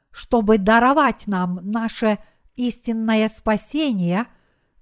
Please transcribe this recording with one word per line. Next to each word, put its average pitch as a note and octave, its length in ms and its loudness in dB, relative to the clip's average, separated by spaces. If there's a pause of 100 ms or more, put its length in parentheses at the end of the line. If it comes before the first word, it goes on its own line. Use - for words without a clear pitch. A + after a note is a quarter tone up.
(120)
Чтобы A3 460 2
даровать A#3 680 2
нам F3+ 340 -2
наше G#3+ 580 -2 (360)
истинное A3+ 720 -2
спасение, G#3+ 1000 -2 (540)